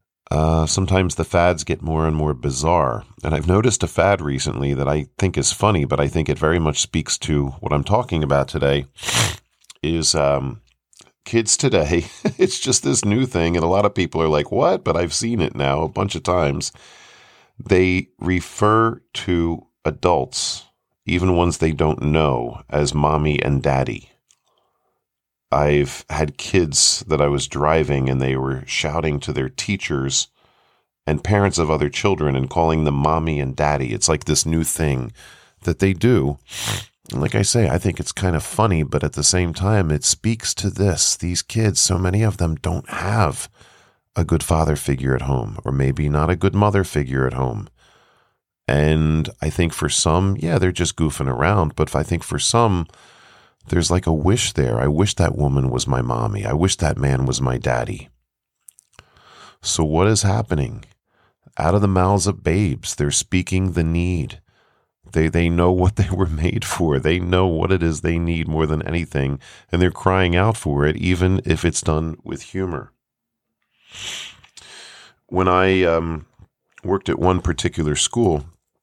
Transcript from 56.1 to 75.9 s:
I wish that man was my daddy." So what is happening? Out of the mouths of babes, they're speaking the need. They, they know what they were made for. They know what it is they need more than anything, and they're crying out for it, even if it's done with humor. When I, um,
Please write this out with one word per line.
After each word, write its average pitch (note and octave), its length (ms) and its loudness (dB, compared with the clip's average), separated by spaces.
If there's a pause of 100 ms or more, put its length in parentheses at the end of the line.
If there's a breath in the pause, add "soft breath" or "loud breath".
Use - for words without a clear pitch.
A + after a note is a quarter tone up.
I - 80 -4
wish D#2+ 240 0
that - 220 -2
man C2+ 260 0
was B1+ 160 -2
my B1+ 160 -2
daddy." A#1+ 540 -4 (1500 loud breath)
So - 200 -2
what D#2 260 2
is G#2+ 140 2
happening? G2 640 -2 (720 soft breath)
Out E2 180 0
of G2+ 60 4
the G2+ 80 4
mouths F#2+ 400 2
of - 160 -4
babes, E2+ 500 -2
they're D2 160 -2
speaking F#2 640 -2
the E2+ 100 0
need. E2+ 580 -2 (720)
They, D#2+ 160 2
they E2+ 200 2
know F2 240 2
what F#2 240 2
they G2 140 0
were F#2 160 0 (180)
made - 200 -2
for. D#2 340 0
They D#2 200 0
know F#2 280 2
what F2 260 0
it F2+ 100 0
is D#2+ 180 -2
they E2+ 180 0
need E2 280 -2
more D#2 200 0
than D2+ 200 -2
anything, C#2 540 -2 (320 loud breath)
and F2+ 100 4
they're F2 80 6
crying F#2 460 2
out G#2 200 2
for C#2+ 300 0
it, D#2 100 0
even F#2 480 2
if D#2 200 0
it's E2 180 0
done D#2+ 400 -2
with D#2 200 -12 (120)
humor. F2 380 -6 (2250 loud breath)
When F#2 220 2
I, F#2 340 4
um, E2 440 0 (580)